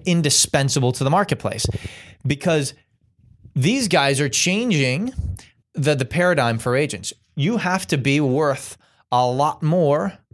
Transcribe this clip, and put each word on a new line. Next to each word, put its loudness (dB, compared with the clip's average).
indispensable 2
to -2
the 2
marketplace, 0
because 0
these 2
guys 2
are 0
changing 0
the, 0
the -2
paradigm 0
for -2
agents. -4
You 0
have -2
to 0
be 2
worth -2
a 4
lot -2
more 0